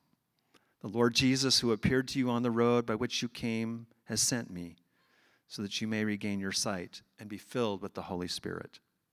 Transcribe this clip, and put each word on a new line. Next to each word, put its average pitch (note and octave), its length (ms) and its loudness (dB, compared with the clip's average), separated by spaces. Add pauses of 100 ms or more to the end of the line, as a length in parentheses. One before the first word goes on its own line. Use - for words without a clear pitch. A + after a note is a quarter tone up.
(800)
the - 80 -8
Lord A#2 260 4
Jesus, C3 460 4
who A#2+ 120 4
appeared B2+ 360 2
to - 100 -6
you B2+ 140 2
on A#2+ 100 0
the B2 80 2
road A#2 380 4
by A2 80 0
which A#2 260 -2
you A#2+ 80 -2
came, A2+ 560 -4 (200)
has A2 180 0
sent A#2+ 260 0
me, F2 260 -10 (720)
so - 140 -10
that G2+ 200 -6
you A2+ 60 -2
may A2 160 0
regain G2+ 360 -2
your G2 120 -2
sight F#2+ 520 -4 (160)
and A2 100 -14
be G#2 80 -10
filled G#2 460 -2
with G2+ 100 -8
the F2+ 100 -8
Holy F2+ 240 -4
Spirit." - 520 -8 (340)